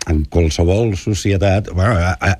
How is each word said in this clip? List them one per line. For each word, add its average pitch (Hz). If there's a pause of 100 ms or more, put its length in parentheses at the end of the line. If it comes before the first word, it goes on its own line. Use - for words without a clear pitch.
(120)
en 78 (100)
qualsevol 90 (100)
societat, 101
bueno, 92
a, 87
a 95